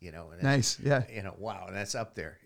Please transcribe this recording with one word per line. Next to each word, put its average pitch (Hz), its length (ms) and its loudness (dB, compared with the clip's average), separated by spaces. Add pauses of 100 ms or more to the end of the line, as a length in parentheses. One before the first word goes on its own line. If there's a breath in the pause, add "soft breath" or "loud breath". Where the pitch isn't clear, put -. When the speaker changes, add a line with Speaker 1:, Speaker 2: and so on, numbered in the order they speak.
Speaker 1:
you 87 120 -12
know. 82 200 -12
And 87 100 -10
that's, 139 360 6
Speaker 2:
Nice, - 20 -12
yeah. 131 300 4
Speaker 1:
You 110 120 -6
know, 95 160 -6
wow, 95 340 -6
that's 98 220 -2
up 113 200 -4
there, 78 320 -6